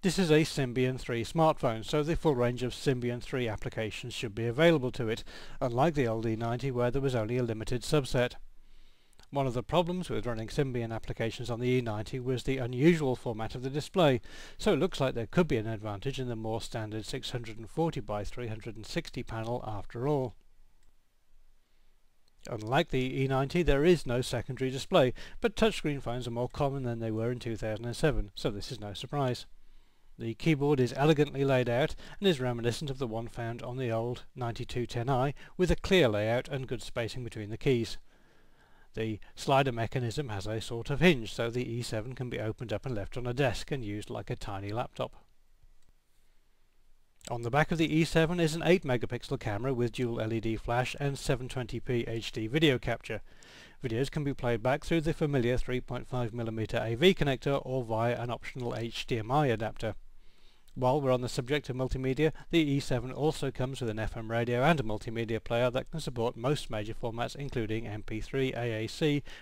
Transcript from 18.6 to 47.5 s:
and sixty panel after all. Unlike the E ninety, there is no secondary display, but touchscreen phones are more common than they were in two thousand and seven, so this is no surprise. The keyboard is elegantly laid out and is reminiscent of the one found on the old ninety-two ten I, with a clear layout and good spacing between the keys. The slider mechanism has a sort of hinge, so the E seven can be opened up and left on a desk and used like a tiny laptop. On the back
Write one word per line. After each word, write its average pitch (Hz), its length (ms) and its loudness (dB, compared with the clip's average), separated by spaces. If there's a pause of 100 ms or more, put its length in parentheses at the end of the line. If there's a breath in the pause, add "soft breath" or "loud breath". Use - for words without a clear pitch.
and 110 120 -12
sixty - 340 -6
panel 113 460 -4
after 117 400 -4
all. 135 260 0 (2250)
Unlike 120 400 -2
the 131 320 0
E 135 60 2
ninety, 139 340 2
there 147 240 4
is 175 220 6
no 123 140 2
secondary 127 500 -2
display, 135 420 4 (280 loud breath)
but 226 140 0
touchscreen 151 460 2
phones 120 260 -4
are 123 40 -6
more 120 180 -2
common 139 320 0
than 117 200 -4
they 113 100 -2
were 113 200 0
in 123 60 -4
two 113 180 -4
thousand 110 300 -4
and 117 100 -4
seven, 117 380 2
so - 160 -2
this 101 220 -6
is 113 80 -8
no 104 140 -8
surprise. 127 520 -2 (720)
The 113 160 -4
keyboard 147 440 4
is 123 160 4
elegantly 139 480 4
laid 127 240 4
out 127 280 2 (240 loud breath)
and 202 80 4
is 156 120 4
reminiscent 120 520 0
of 135 80 -6
the 135 80 -2
one 113 200 -4
found 117 360 -6
on 123 140 -6
the 127 140 0
old 117 340 -2 (100)
ninety-two 120 500 -4
ten 117 240 -4
I, 135 240 4 (220 loud breath)
with 180 160 2
a 165 60 6
clear 170 320 6
layout 110 400 2
and 135 180 -4
good 95 160 -6
spacing 120 400 -4
between 110 260 -8
the 110 80 -6
keys. 120 400 2 (960 soft breath)
The 110 260 -4 (160 loud breath)
slider 139 360 4
mechanism 117 580 -2
has 98 160 -4
a 107 140 -2
sort 117 300 -6
of 139 100 0
hinge, 135 340 6
so 120 160 -2
the 123 180 -2
E 120 140 -4
seven 117 320 -4
can 123 160 -6
be 120 120 -6
opened 110 300 -4
up 104 140 -4
and 131 80 -4
left 101 240 -4
on 123 80 -4
a 120 80 -2
desk 127 380 0
and 135 120 -4
used 104 280 -6
like 113 180 -8
a 123 60 -2
tiny 101 340 -8
laptop. 123 440 -6 (2250)
On 120 120 -4
the 117 80 -2
back 143 220 4